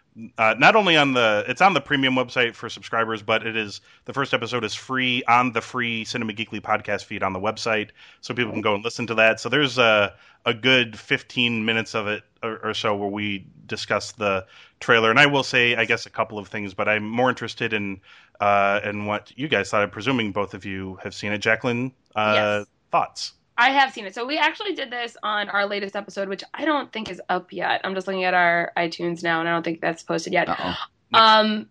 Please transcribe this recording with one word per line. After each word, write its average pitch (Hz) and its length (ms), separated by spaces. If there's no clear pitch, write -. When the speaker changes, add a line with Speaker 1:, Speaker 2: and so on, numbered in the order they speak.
Speaker 1:
uh, 110 200
not 175 180
only 185 220
on 139 160
the, 107 340
it's - 140
on 190 120
the 143 60
premium 135 360
website 123 400
for 120 120
subscribers, 110 540
but 110 260
it 110 80
is, 104 240
the 123 80
first 135 220
episode 120 320
is 104 100
free 127 540
on 123 240
the 110 80
free 117 420
Cinema 110 300
Geekly 107 260
podcast 104 460
feed 98 180
on 98 80
the 92 80
website, 107 520
so - 140
people 113 180
can 107 100
go 107 140
and 101 80
listen 117 240
to 117 80
that. 110 240
So - 80
there's 131 300
a, 107 360
a 120 80
good 117 460
fifteen 120 640
minutes 113 320
of 104 120
it 104 160
or, 113 200
or 110 100
so 107 240
where 101 120
we 101 360
discuss - 480
the 98 320
trailer. 113 280
And 117 100
I 147 80
will 143 160
say, 120 340
I 113 80
guess, 113 200
a - 40
couple 107 280
of 98 120
things, 104 240
but 104 160
I'm 107 180
more 123 220
interested 117 420
in, 101 300
uh, 101 420
in 104 220
what 104 320
you 139 100
guys 101 220
thought. 104 140
I'm 101 60
presuming 110 440
both 101 200
of 98 120
you 95 360
have 101 120
seen 104 180
it. 107 60
Jacqueline, 117 560
uh, 107 200
Speaker 2:
Yes. 104 300
Speaker 1:
thoughts? - 420
Speaker 2:
I 262 100
have 269 200
seen 214 140
it. 190 100
So 247 100
we 294 120
actually 320 360
did 269 160
this 240 320
on 208 280
our 202 160
latest 202 320
episode, 196 320
which 196 240
I - 100
don't 294 300
think 220 180
is 180 160
up 180 240
yet. - 320
I'm 196 100
just 190 140
looking 190 160
at 185 100
our 170 440
iTunes 170 440
now, 165 200
and 170 80
I - 20
don't 170 120
think 165 180
that's 165 200
posted 170 300
yet. 175 160
Speaker 3:
Uh-oh. 175 280
Speaker 2:
Um, 214 520